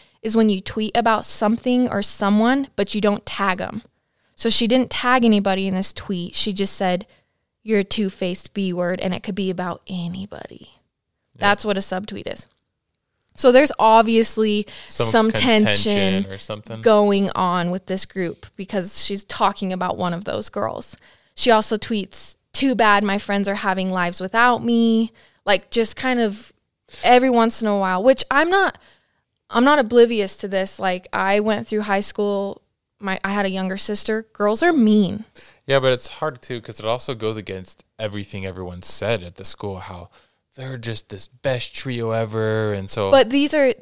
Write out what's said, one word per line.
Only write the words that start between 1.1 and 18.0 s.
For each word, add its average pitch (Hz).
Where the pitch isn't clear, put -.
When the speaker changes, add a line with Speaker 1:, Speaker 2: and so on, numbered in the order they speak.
Speaker 1:
something 247
or 202
someone, 220
but 202
you 208
don't 208
tag 190
'em. -
So -
she 226
didn't 247
tag 254
anybody 196
in 196
this 190
tweet. -
She -
just 190
said, 180
"You're 214
a 202
two-faced 190
B 190
word," 175
and 185
it -
could 190
be 190
about 180
anybody. 185
Speaker 2:
Yeah. -
Speaker 1:
That's 208
what 208
a 196
subtweet 190
is. -
So 254
there's 269
obviously 220
Speaker 2:
Some -
Speaker 1:
some 226
Speaker 2:
contention 208
Speaker 1:
tension 95
Speaker 2:
or 98
something. 110
Speaker 1:
going 202
on 175
with 185
this 185